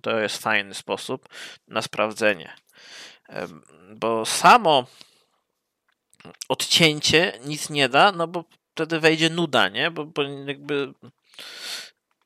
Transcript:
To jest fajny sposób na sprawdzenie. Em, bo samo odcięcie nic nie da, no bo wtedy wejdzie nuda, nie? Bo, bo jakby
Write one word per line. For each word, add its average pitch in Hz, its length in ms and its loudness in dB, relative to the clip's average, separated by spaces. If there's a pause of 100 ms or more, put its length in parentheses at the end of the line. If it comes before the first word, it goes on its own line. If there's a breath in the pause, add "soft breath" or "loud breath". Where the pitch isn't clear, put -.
To 113 180 -2
jest 104 180 -2
fajny 101 360 -2
sposób - 560 -8 (380 loud breath)
na 110 140 -6
sprawdzenie. 107 720 -2 (760 loud breath)
Em, 85 340 -12 (340)
bo 113 300 -2
samo 170 640 6 (1600 soft breath)
odcięcie 151 960 2
nic 147 240 -8
nie 143 200 2
da, 160 220 6
no 170 160 -2
bo 170 180 -8 (260)
wtedy 160 280 -4
wejdzie 160 300 4
nuda, 139 400 2
nie? 131 220 -2
Bo, 151 140 -8
bo 151 180 -4
jakby 139 680 -6 (1300 loud breath)